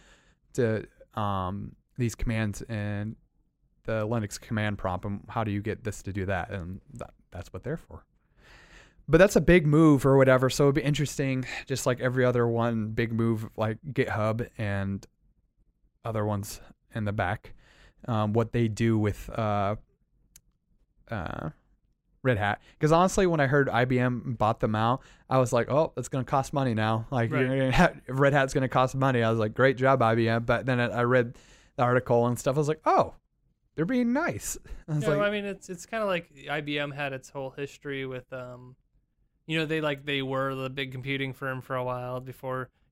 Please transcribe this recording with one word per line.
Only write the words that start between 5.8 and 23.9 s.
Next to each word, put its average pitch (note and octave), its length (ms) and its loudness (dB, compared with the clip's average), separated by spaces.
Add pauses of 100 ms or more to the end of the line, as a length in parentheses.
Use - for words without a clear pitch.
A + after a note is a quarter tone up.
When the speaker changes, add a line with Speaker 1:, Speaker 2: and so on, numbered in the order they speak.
Speaker 1:
this G#2 200 -8
to G2 100 -8
do G2 120 -2
that?" F#2 240 -4
And F#2 300 -10 (140)
that, - 180 -14 (180)
that's - 220 -14
what F#2 100 -12
they're D3 140 -6
for. - 280 -18 (1040)
But D#3+ 120 6
that's G3 180 8
a - 60 6
big E3+ 240 6
move D3 400 8
or C3+ 100 6
whatever. C3 320 6
So C#3+ 160 2
it'd C#3 120 4
be - 60 0
interesting, C3+ 640 -2 (220)
just C3 180 -4
like B2+ 160 2
every B2+ 240 2
other A#2+ 220 4
one, A#2 460 0
big A#2 200 -2
move A2+ 440 0
like A2 220 -2 (140)
GitHub A2+ 640 -2
and G2 500 -4 (960)
other A2 200 -4
ones G2+ 360 -4 (340)
in G#2+ 100 -4
the G2+ 80 -4
back, G#2 400 -4 (560)
um, G#2+ 240 0
what A2+ 200 0
they A#2 160 0
do A2+ 300 2
with, G#2 320 -2
uh, G#2 460 -2 (1300)
uh, - 420 -6 (720)
Red B2+ 140 2
Hat. G#2 240 -2 (180)
'Cause D3+ 140 2
honestly, F#3 340 4
when E3 140 2
I C#3 60 4
heard C#3 240 2
I A#2+ 160 2
B B2+ 120 0